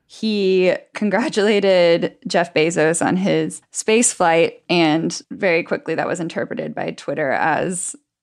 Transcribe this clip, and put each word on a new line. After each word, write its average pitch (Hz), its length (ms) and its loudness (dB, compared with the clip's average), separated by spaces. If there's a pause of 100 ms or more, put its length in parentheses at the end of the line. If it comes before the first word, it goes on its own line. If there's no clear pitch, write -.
He 190 680 0 (200)
congratulated 196 1200 2 (100)
Jeff - 280 -2
Bezos 160 500 2
on - 140 2
his 160 420 -2 (100)
space 233 440 0
flight, 165 560 2
and 160 500 0 (100)
very 175 320 0
quickly - 340 -6
that 156 100 -2
was 175 140 -4
interpreted 156 540 -8
by - 180 -6
Twitter 143 400 -6
as 156 600 -2 (280)